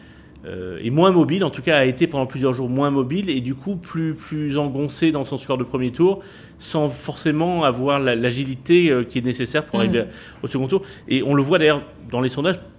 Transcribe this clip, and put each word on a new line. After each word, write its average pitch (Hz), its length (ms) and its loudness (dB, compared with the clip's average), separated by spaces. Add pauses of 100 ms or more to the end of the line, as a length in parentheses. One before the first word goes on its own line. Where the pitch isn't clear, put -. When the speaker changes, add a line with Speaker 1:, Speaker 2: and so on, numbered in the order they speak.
(440)
Speaker 1:
euh, 90 380 -12
est 117 80 -4
moins 170 220 6
mobile, 170 320 4
en 147 60 -2
tout - 120 -12
cas 156 160 4
a 135 60 6
été 131 240 2
pendant 135 180 -4
plusieurs 131 260 0
jours 123 160 -4
moins 139 220 0
mobile 143 400 -2
et 135 100 -2
du 127 140 -4
coup 190 220 -8
plus, 160 380 -4
plus 151 440 -6
engoncée 143 540 -2
dans 143 120 -4
son 135 140 -8
score 131 180 -4
de 127 80 -2
premier 127 280 -4
tour, 190 260 2 (400)
sans 151 300 -2
forcément 160 760 -2
avoir 139 380 2
la, 127 160 2
l'agilité, 131 760 2
euh, 123 140 2
qui 120 140 -6
est 120 60 -2
nécessaire 127 400 -2
pour - 140 -6
Speaker 2:
Mm. - 40 4
Speaker 1:
arriver 113 180 2
à, 104 60 -2 (360)
au 123 60 -4
second 131 180 -2
tour. 190 160 0 (260)
Et 131 140 2
on 139 120 2
le 143 80 6
voit 160 180 4
d'ailleurs 151 220 4 (280)
dans 123 100 -2
les 131 80 2
sondages 160 300 -2 (200)